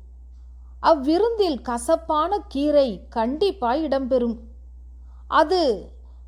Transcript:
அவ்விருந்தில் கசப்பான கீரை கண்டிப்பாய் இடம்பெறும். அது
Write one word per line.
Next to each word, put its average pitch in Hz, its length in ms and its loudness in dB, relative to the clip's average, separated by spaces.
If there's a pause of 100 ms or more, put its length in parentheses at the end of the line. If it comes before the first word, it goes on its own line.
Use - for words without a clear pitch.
(840)
அவ்விருந்தில் 330 800 2
கசப்பான 320 840 0
கீரை 277 640 2
கண்டிப்பாய் 262 760 -2
இடம்பெறும். 254 640 -2 (840)
அது 302 580 2 (380)